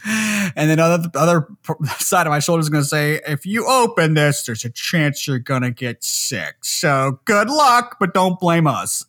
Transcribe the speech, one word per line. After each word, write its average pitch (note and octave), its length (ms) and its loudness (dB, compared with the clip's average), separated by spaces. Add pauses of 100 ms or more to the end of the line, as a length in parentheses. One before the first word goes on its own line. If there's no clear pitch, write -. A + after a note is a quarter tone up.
(560)
And D3+ 140 2
then D#3+ 100 4
other, E3+ 320 2
the - 80 -4
other D#3+ 280 2 (160)
p-, D#3+ 100 -6 (120)
<laughs> A#2+ 120 -6
side F3 300 0
of D3+ 40 0
my D3 80 2
shoulder E3 220 0
is D3+ 80 -2
gonna D3 140 2
say, D3 440 -2
"If D3 180 -6
you G#3 220 -2
open A#3 460 2
this, D3 320 2
there's A2+ 200 -8
a A#2+ 40 -6
chance D3 580 -4
you're C3+ 120 -2
gonna B2+ 320 -4
get A#2+ 320 -8
sick. - 600 -6
So C3+ 640 0
good G#3+ 240 2
luck, B3 500 2
but F#3 140 0
don't F#3 260 2
blame E3+ 260 2
us." G#2 420 -2